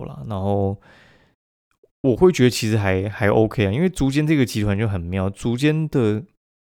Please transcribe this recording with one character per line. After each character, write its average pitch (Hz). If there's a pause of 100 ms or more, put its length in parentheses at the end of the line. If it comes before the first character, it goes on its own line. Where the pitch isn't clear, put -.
啦， -
然 101
后 98 (1200)
我 123
会 180
觉 127
得 123
其 113
实 110
还， 95
还 101
OK 110
啊， 95
因 139
为 190
竹 135
间 147
这 160
个 131
集 107
团 101
就 110
很 101
妙， 92
竹 117
间 156
的， 110 (480)